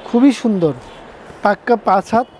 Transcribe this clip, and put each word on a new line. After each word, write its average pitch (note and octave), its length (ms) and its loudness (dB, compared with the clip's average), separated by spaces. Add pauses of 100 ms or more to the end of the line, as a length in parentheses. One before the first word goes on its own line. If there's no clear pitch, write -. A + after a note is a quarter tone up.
খুবই B3+ 280 2
সুন্দর, F#3+ 400 -2 (680)
পাক্কা G#3+ 340 0
পাঁচ G3+ 380 -2
হাত A#3+ 120 0 (140)